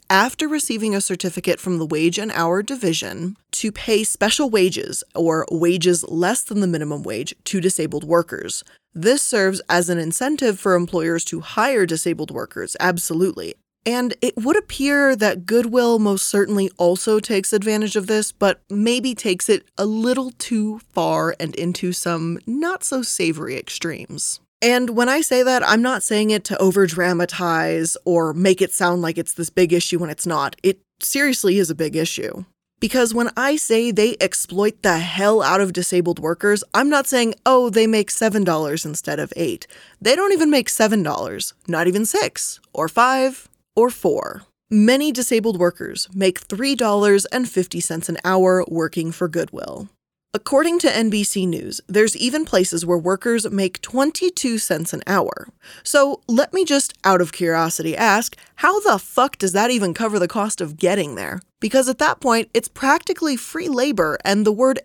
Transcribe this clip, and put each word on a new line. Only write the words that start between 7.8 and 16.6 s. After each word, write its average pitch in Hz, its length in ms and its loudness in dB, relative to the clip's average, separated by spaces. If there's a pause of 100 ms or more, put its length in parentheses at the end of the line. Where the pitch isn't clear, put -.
workers. 165 580 -2 (280)
This 226 300 2
serves 190 480 0
as 175 200 4
an 170 100 0
incentive 226 600 -2
for 190 140 2
employers 170 520 0
to 160 160 -8
hire 226 440 0
disabled 165 460 -4
workers, - 480 -10
absolutely. 170 760 -2 (320)
And 247 360 -2
it 254 140 -2
would 269 220 2
appear 285 580 2
that 202 300 0
Goodwill 233 540 2
most 202 280 0
certainly 202 500 0